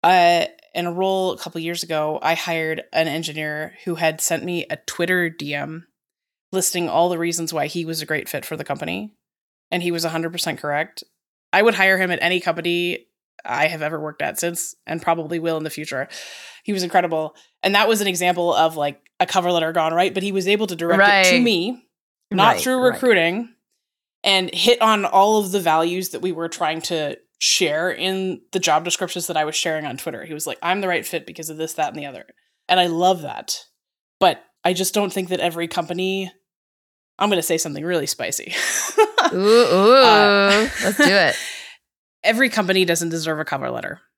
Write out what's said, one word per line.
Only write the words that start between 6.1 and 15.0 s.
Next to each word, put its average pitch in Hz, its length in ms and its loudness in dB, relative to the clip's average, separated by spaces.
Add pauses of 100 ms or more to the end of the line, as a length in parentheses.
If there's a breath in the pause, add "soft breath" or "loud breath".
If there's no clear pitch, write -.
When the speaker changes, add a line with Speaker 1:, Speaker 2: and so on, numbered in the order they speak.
Speaker 1:
listing 180 380 -2
all 170 220 4
the 170 80 -2
reasons 170 340 -4
why 147 140 -2
he 170 180 -6
was 160 160 -6
a 151 60 -8
great 151 200 -4
fit - 160 -6
for - 140 -10
the 143 80 -8
company. 175 480 -8 (580)
And 175 120 -2
he 175 80 -2
was 170 160 -4
a - 20 -2
hundred 165 240 -4
percent 170 260 -6
correct. 147 460 -6 (480)
I 190 80 6
would 226 140 4
hire 190 240 4
him 185 120 0
at 170 120 -2
any 180 180 0
company 175 680 -4 (380)
I 143 220 0
have 156 160 -4
ever 156 180 -4
worked 151 220 -10
at - 180 -6
since 170 340 -6 (120)
and 160 160 -8